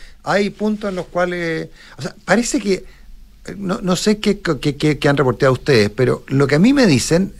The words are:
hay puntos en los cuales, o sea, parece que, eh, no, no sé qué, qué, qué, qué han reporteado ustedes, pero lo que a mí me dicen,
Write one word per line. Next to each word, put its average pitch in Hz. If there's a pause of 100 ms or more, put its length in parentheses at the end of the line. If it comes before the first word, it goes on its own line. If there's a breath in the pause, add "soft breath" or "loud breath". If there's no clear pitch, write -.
(220 soft breath)
hay 190
puntos 214
en 185
los 175
cuales, 170 (300 loud breath)
o 127
sea, 160 (100)
parece 233
que, 190 (640 soft breath)
eh, -
no, 196
no 180
sé 214
qué, 202
qué, 147
qué, 151
qué 151
han 143
reporteado 131
ustedes, 113
pero 127
lo 139
que 143
a 147
mí 240
me 277
dicen, 160